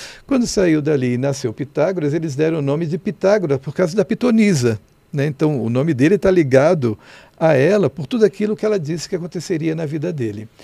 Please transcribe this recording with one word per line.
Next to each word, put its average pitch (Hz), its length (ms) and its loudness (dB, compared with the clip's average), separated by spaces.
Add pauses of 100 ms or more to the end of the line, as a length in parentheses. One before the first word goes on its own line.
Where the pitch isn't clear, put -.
(260)
Quando 247 220 0
saiu 165 340 2
dali 135 320 0
e 120 60 -2
nasceu 135 340 -4
Pitágoras, 147 580 -2
eles 160 240 -4
deram 160 220 0
o 143 60 -2
nome 151 240 -2
de 160 100 -4
Pitágoras 175 640 0
por - 160 -10
causa 180 200 -2
da 202 80 2
Pitonisa. 202 760 2 (320)
Né? 143 140 -2
Então, 151 380 -2
o 113 80 -2
nome 131 220 0
dele 156 260 4
tá 196 100 0
ligado 139 680 2 (380)
a 160 180 2
ela 156 360 4
por 139 160 -10
tudo 220 200 0
aquilo 208 300 0
que 208 100 -6
ela 208 140 0
disse 156 300 -6
que 190 60 -6
aconteceria 160 580 -4
na 165 120 -6
vida 156 280 -6
dele. 107 340 -6 (160)